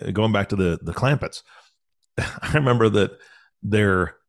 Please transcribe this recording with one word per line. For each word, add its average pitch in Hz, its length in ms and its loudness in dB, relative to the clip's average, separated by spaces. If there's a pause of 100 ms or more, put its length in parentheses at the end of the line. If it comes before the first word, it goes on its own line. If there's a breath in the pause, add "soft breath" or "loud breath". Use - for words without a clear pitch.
(120)
going 107 200 0
back 101 160 0
to 101 80 -2
the, 87 260 0
the 85 100 -10
Clampetts, - 500 -4 (400 soft breath)
<laughs> - 360 -16
I - 360 -8
remember 123 340 4
that 104 240 2 (500 loud breath)
their, 101 540 2 (120)